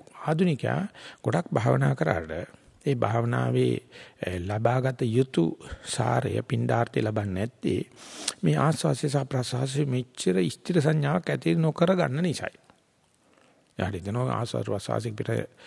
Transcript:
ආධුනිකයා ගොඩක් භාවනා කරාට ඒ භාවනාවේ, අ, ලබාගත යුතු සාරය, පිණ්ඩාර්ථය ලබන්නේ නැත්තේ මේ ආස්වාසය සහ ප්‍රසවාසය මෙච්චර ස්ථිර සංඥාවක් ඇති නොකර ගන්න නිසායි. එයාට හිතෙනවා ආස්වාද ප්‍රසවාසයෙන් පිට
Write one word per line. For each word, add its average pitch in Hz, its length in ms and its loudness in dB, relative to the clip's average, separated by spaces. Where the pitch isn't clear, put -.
ආධුනිකයා 156 600 0
ගොඩක් - 300 0
භාවනා 131 460 2
කරාට 85 360 -2
ඒ 143 100 2
භාවනාවේ, 120 800 2
අ, - 100 -4
ලබාගත 117 640 0
යුතු 131 400 2
සාරය, - 460 0
පිණ්ඩාර්ථය 120 580 0
ලබන්නේ 107 360 0
නැත්තේ 98 460 -2
මේ 151 180 4
ආස්වාසය 147 500 2
සහ 139 180 0
ප්‍රසවාසය 131 600 -2
මෙච්චර 127 500 0
ස්ථිර - 320 -2
සංඥාවක් 156 520 2
ඇති 147 260 2
නොකර 165 360 2
ගන්න 160 320 0
නිසායි. - 340 -4
එයාට 98 180 -2
හිතෙනවා 110 380 -4
ආස්වාද 113 320 -4
ප්‍රසවාසයෙන් 110 500 -4
පිට - 140 -6